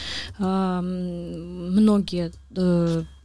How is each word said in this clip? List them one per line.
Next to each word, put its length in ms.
а, 400
м, 960
многие, 580
э, 480